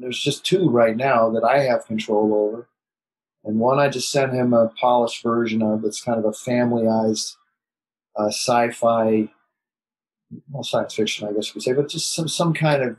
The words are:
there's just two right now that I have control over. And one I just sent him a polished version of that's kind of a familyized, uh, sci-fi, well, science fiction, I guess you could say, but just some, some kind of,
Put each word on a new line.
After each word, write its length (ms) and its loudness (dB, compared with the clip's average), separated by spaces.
there's 200 -8
just 240 -4
two 240 2
right 280 4
now 340 2
that 140 0
I 160 4
have 260 0
control 480 0
over. 340 -2
And 160 -2
one 180 2
I 100 4
just 220 -4
sent 240 0
him 180 0
a 160 4
polished 420 2
version 400 0
of 200 0
that's 200 -6
kind 160 -2
of 60 -4
a 80 0
familyized, 1040 0
uh, 120 0
sci-fi, 1000 2
well, 140 -10
science 300 -2
fiction, 340 -4
I 40 -6
guess 140 -2
you 60 -10
could 100 -12
say, 100 0
but 160 0
just 240 -6
some, 140 -4
some 260 0
kind 300 2
of, 160 -4